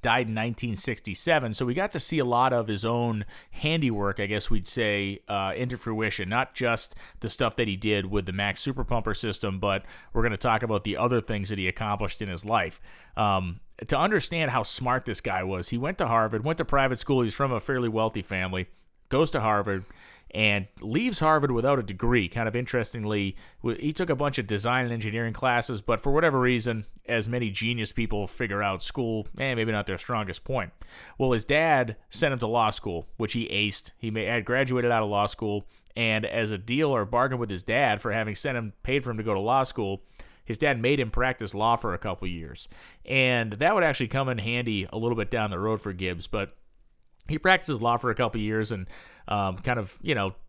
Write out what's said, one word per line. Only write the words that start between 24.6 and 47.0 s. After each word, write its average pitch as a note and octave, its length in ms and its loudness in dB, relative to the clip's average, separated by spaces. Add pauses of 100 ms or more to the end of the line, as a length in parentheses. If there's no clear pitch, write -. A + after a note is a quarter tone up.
and A#2 100 -4
engineering A2+ 380 -2
classes, A#2+ 500 0
but A2+ 160 0
for C#3 140 2
whatever D3+ 260 4
reason, A#2+ 460 2 (220)
as A2+ 220 0
many A#2+ 220 -2
genius A2+ 400 -2
people G#2 380 -2
figure G2+ 340 -2
out, F#2+ 180 0
school, A2+ 460 -2 (140)
eh, C3 160 -2
maybe A2+ 160 0
not G#2 160 -2
their F#2 100 -2
strongest G#2+ 460 -6
point. A2+ 260 -2 (480)
Well, C3 140 4
his A2+ 120 2
dad C#3+ 520 4 (140)
sent D3 220 2
him B2+ 60 -2
to A2+ 80 -2
law A2 240 4
school, F2 460 -6
which A2 160 -2
he A#2 160 -2
aced. G#2 500 -2
He A2+ 140 -6
ma-, A2 80 -2
had A2 240 -2
graduated B2+ 480 2
out A2+ 100 4
of G#2 80 -2
law G#2 160 2
school, G#2 400 -4 (300)
and A2 280 2
as G#2+ 280 0
a G2+ 60 -4
deal B2+ 360 0
or A2 100 2
bargain B2 360 0
with A2+ 100 -2
his F2+ 140 -6
dad A#2 360 2
for A2 120 -2
having G#2+ 240 -2
sent C3+ 200 -2
him, A2 180 -6 (100)
paid C3+ 180 0
for B2+ 80 -6
him A2 60 -4
to A2 80 -4
go G#2+ 100 0
to F#2+ 60 0
law B2+ 240 2
school, G2 400 -4 (400)
his A2 140 -4
dad C3+ 220 2
made C#3 200 2
him A#2 100 -2
practice A#2+ 440 0
law A2 200 4
for A2+ 180 -2
a E2+ 60 -4
couple F#2+ 300 -6
years. D#2+ 400 -10 (360)
And B2 500 2
that D3+ 200 4
would F#3+ 80 4
actually C#3 240 2
come C3+ 220 0
in B2 100 -2
handy A2 540 -2
a - 40 -6
little A2+ 200 0
bit G#2+ 120 -2
down G#2+ 220 0
the F2+ 80 -4
road G#2+ 220 0
for G2+ 120 -6
Gibbs, F2+ 360 -4
but G2+ 280 -4 (720)